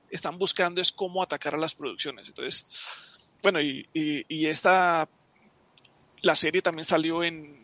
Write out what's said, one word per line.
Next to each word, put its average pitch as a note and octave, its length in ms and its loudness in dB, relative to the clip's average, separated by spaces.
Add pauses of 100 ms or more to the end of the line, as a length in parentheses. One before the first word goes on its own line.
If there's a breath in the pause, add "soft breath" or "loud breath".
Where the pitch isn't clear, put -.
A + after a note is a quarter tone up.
están F3+ 300 -4
buscando F3+ 420 2
es - 100 2
cómo F#3 300 -2
atacar D3 320 -2
a D3+ 60 -2
las D#3 160 -2
producciones. A2+ 520 -8
Entonces, B2+ 380 -4 (800 loud breath)
bueno, F#3 180 2
y, C#3+ 320 -4
y, D3+ 340 -2
y D#3 200 -2
esta, E3+ 600 4 (1160)
la D#3+ 120 6
serie E3 280 2
también E3 220 0
salió E3 380 2
en, D#3 400 -6